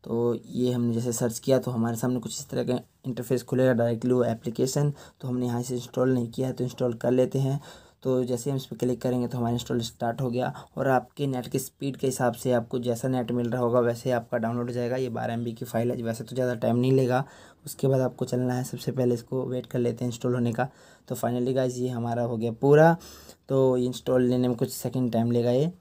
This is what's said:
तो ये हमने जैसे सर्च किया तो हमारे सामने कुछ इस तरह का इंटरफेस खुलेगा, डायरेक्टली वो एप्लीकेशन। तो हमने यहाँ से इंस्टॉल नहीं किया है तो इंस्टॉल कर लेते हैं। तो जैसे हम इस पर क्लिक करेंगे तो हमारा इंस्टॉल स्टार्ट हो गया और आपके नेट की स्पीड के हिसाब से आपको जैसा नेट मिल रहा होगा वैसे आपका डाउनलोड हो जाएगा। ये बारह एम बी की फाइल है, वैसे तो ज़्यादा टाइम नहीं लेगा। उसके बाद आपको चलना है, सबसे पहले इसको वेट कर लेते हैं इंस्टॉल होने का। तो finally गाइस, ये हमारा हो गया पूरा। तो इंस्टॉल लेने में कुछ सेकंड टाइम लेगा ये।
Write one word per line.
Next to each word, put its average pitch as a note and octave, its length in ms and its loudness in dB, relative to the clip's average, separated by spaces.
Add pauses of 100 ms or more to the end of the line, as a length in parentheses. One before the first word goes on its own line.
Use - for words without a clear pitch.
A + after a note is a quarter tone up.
तो A#2 320 0
ये B2 380 -2
हमने A#2+ 200 2
जैसे A#2 200 0
सर्च A#2 260 -2
किया C3 200 4
तो B2 120 -4
हमारे A#2 260 0
सामने B2+ 220 0
कुछ A2+ 200 -8
इस - 100 -14
तरह B2+ 160 -2
का B2 140 0 (260)
इंटरफेस B2 380 -2
खुलेगा, C3 300 4
डायरेक्टली A#2 400 2
वो B2 120 4
एप्लीकेशन। C3 680 0 (280)
तो C3+ 60 -8
हमने B2 180 -2
यहाँ A#2+ 160 -2
से B2 140 -6
इंस्टॉल B2+ 380 0
नहीं A#2 160 0
किया C3 180 -4
है C3 60 -4
तो C3 100 -4
इंस्टॉल B2+ 320 -2
कर B2 160 0
लेते B2+ 280 2
हैं। C3+ 200 0 (440)
तो B2+ 200 2
जैसे B2 260 -2
हम C3+ 80 -2
इस C3 80 -6
पर - 120 -14
क्लिक B2 240 -2
करेंगे B2 260 0
तो B2 100 -6
हमारा A#2 160 0
इंस्टॉल A#2+ 280 -2
स्टार्ट A#2 400 -4
हो B2+ 80 -2
गया B2+ 220 -2 (260)
और C3+ 120 0
आपके C3 380 0
नेट B2 200 -4
की C3+ 120 -2
स्पीड C#3 380 -8
के C3+ 100 -2
हिसाब B2 260 0
से B2 200 -2
आपको A#2+ 260 0
जैसा A#2 280 -2
नेट B2 240 -2
मिल A#2+ 180 0
रहा B2 120 -2
होगा A#2+ 180 4
वैसे A#2+ 320 0
आपका A#2+ 260 -2
डाउनलोड A#2+ 300 -2
हो B2 60 -6
जाएगा। A#2+ 220 -2
ये C3 140 -2
बारह A#2 240 -4
एम A#2 100 -4
बी A#2 100 -4
की A#2 120 -8
फाइल A#2 260 0
है, B2 120 -4
वैसे A2+ 200 -4
तो A#2+ 120 -10
ज़्यादा B2+ 200 0
टाइम A#2 220 2
नहीं C3 140 4
लेगा। C3 320 4 (420)
उसके - 220 -2
बाद C3 140 4
आपको B2+ 240 -2
चलना B2 280 -2
है, B2+ 100 -2
सबसे B2 280 -6
पहले B2 240 2
इसको B2+ 300 -6
वेट B2 200 -6
कर B2+ 140 -4
लेते A#2+ 260 -2
हैं A#2+ 60 -2
इंस्टॉल B2 220 -2
होने A#2+ 200 0
का। B2+ 140 0 (400)
तो B2+ 80 -6
finally B2 400 -2
गाइस, B2+ 220 0
ये B2+ 120 -2
हमारा A#2 340 -2
हो A#2 140 -4
गया A#2 160 -2
पूरा। D3+ 420 8 (540)
तो C3 300 4
इंस्टॉल B2+ 440 0
लेने B2 240 2
में A#2+ 100 0
कुछ A#2+ 160 -2
सेकंड B2+ 400 -2
टाइम A#2 180 2
लेगा A#2+ 200 2
ये। D3 300 2